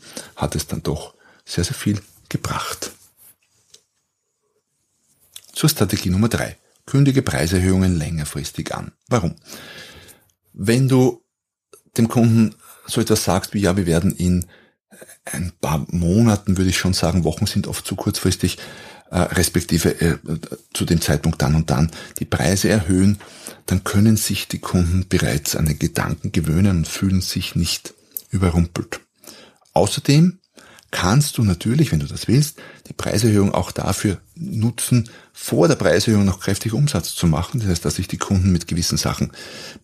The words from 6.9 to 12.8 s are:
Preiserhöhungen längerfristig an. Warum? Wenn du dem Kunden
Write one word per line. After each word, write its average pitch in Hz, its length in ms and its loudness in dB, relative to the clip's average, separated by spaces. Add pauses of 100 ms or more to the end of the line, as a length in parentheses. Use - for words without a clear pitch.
Preiserhöhungen 92 760 2
längerfristig 78 760 -6
an. - 200 -10 (160)
Warum? 90 260 0 (1200)
Wenn 120 360 2
du 127 340 4 (760)
dem 113 120 4
Kunden 113 460 4 (320)